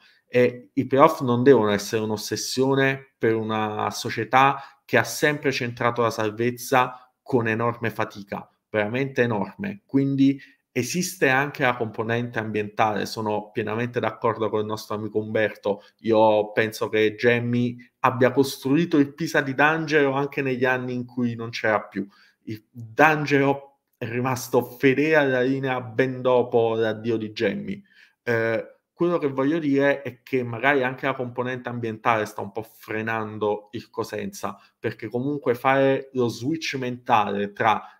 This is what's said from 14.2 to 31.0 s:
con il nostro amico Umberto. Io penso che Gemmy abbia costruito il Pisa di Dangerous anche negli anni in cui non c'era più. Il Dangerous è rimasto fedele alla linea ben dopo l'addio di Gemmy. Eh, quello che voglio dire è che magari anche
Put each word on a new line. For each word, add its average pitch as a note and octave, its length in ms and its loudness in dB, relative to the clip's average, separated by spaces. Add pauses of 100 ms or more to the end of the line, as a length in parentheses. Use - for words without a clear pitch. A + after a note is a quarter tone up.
con A2 80 0
il G#2+ 80 -2
nostro G#2+ 300 -8
amico G#2+ 240 -6
Umberto. G#2+ 640 -2 (160)
Io G#2+ 500 4
penso A2 380 -2
che G#2+ 260 2
Gemmy A#2+ 640 0 (240)
abbia B2 320 4
costruito C#3+ 680 0
il C#3 160 2
Pisa D#3 260 -2
di C3+ 140 -4
Dangerous D3 600 2
anche C#3+ 260 -4
negli B2+ 220 -2
anni B2+ 300 0
in B2 120 -6
cui A#2+ 300 -4
non A#2 140 -8
c'era A2 300 0
più. - 240 -6 (420)
Il G#2+ 260 -12
Dangerous C#3 840 2 (400)
è A2+ 120 -10
rimasto B2 560 0
fedele C#3 500 2
alla C3+ 280 4
linea C3 380 -2
ben B2+ 400 -2
dopo A#2+ 540 4
l'addio A2 440 0
di A2 120 -6
Gemmy. G2+ 500 -2 (440)
Eh, A2+ 440 0 (240)
quello E3+ 260 0
che D3 80 -2
voglio C3+ 320 0
dire C#3 440 2
è B2 200 -12
che B2+ 220 -2
magari B2 400 2
anche C3 220 -4